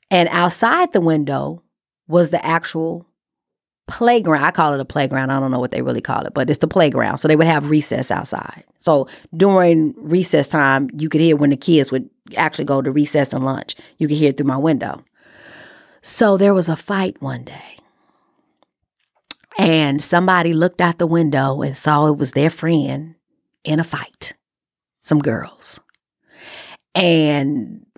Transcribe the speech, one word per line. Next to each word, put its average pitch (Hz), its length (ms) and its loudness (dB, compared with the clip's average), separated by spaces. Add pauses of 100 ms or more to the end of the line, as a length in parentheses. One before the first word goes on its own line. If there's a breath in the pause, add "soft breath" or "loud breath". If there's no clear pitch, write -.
(120)
And 175 180 2
outside 226 640 0
the 196 80 2
window 147 640 -2 (440)
was 165 220 2
the 165 160 -2
actual 165 640 -4 (800)
playground. 196 560 2
I 165 80 4
call 151 240 2
it 139 40 -2
a 131 60 -6
playground. 135 460 -2
I 135 80 0
don't 135 100 -2
know 127 100 -2
what 127 120 -4
they 123 100 -4
really 123 200 -2
call - 200 -4
it, - 140 -8
but 131 160 0
it's 143 80 0
the 170 80 0
playground. 139 500 0
So - 100 -2
they 156 80 4
would 160 120 4
have 147 240 0
recess 147 400 0
outside. - 520 -8 (140)
So 147 300 0 (280 loud breath)
during 175 640 4
recess 165 500 0
time, 135 480 0
you 151 140 -6
could 156 120 0
hear 165 140 4
when 143 140 2
the 139 80 0
kids 151 320 2
would 131 180 -4 (300)
actually 156 280 -2
go 139 180 -2
to 135 80 -4
recess 147 420 0
and 131 100 -4
lunch. - 320 -6 (220 loud breath)
You 156 100 -2
could 147 100 -2
hear 151 120 2
it 131 80 -4
through 147 80 -2
my 135 120 -2
window. 139 460 -2 (1000 loud breath)
So 202 340 2
there 202 160 4
was 175 160 0
a 160 60 0
fight 196 480 -6
one 127 200 -8
day. - 340 -20 (1800)
And 151 420 2
somebody 175 540 2
looked 175 280 0
out 170 180 0
the 175 80 0
window 143 560 0
and 139 120 -4
saw 151 300 2
it 151 140 2
was 139 140 -2
their 156 180 2
friend 156 640 -4 (480)
in 156 160 -2
a 165 40 0
fight, - 500 -12 (680)
some - 160 0
girls. - 640 -6 (1120 loud breath)
And 147 920 0 (140)